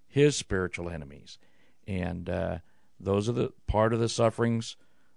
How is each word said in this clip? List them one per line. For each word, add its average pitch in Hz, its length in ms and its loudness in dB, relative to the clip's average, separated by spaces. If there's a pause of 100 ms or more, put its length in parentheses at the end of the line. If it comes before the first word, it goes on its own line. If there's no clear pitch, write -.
his 143 260 4
spiritual 90 560 -4
enemies. 73 480 -14 (480)
And, 90 420 -4
uh, 87 300 -2 (400)
those 101 300 0
are 120 40 2
the 123 200 -2 (160)
part 110 240 4
of 117 80 2
the 117 80 2
sufferings 117 640 0 (420)